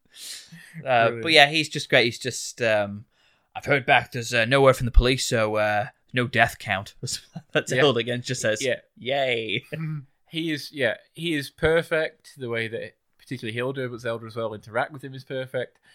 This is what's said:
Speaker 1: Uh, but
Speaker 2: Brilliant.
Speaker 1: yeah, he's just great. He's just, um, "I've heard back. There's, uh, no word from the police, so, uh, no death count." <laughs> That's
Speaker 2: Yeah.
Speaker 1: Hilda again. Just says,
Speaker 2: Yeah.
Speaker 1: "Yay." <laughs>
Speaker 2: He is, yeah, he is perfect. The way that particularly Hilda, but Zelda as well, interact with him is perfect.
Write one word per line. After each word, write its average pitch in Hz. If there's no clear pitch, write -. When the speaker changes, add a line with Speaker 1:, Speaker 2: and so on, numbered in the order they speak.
Speaker 1:
Uh, -
but 120
Speaker 2:
Brilliant. 160
Speaker 1:
yeah, 143
he's 156
just -
great. 127
He's 117
just, -
um, 104
"I've -
heard 143
back. 123
There's, 120
uh, 113
no 139
word 131
from 127
the 117
police, 131
so, 110
uh, 104
no 123
death 117
count." 101
<laughs> -
That's -
Speaker 2:
Yeah. 135
Speaker 1:
Hilda 131
again. 123
Just 123
says, 110
Speaker 2:
Yeah. 127
Speaker 1:
"Yay." 117
<laughs> -
Speaker 2:
He 165
is, 143
yeah, 123
he 165
is 139
perfect. 160
The 127
way 113
that 110
particularly 117
Hilda, 127
but 120
Zelda 117
as 110
well, 113
interact 113
with 139
him 135
is 131
perfect. 131